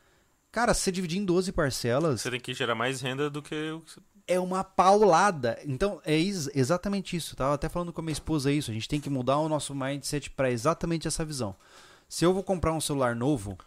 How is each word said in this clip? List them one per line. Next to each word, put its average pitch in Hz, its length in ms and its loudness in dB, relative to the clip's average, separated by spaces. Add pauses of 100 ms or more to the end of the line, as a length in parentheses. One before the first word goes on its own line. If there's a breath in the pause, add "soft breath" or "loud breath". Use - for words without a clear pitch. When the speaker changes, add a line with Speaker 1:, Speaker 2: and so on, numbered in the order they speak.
(520 soft breath)
Speaker 1:
Cara, 226 240 2
se - 60 -2
você 196 100 0
dividir 175 280 -2
em 208 60 -4
doze 180 260 0
parcelas 135 720 0
Speaker 2:
Você 127 80 -4
tem 123 100 -4
que 127 140 -8
gerar 117 220 0
mais 123 260 0
renda 135 260 -2
do 147 140 -6
que... 156 140 -10 (160)
o 165 100 -10 (460)
Speaker 1:
É 180 120 2
uma 185 240 -2
paulada. 185 1000 6
Então, 160 400 0
é 156 80 2
ex-, 170 400 0
exatamente 175 640 0
isso. - 180 -8
Tava 139 200 0
até 160 120 -4
falando 175 240 -6
com 165 100 -10
a - 20 -6
minha 160 100 -4
esposa 143 380 0
isso. 143 180 0
A 110 60 -4
gente 110 120 -6
tem 151 140 -2
que 139 80 -8
mudar 131 300 2
o 156 100 0
nosso 143 240 -4
mindset 139 560 -4
pra 131 220 0
exatamente 160 560 -2
essa 160 180 -4
visão. 127 300 -6 (520 loud breath)
Se - 160 -4
eu 175 80 6
vou 190 120 0
comprar 165 300 -2
um 160 60 -2
celular 131 360 0
novo, 117 520 -2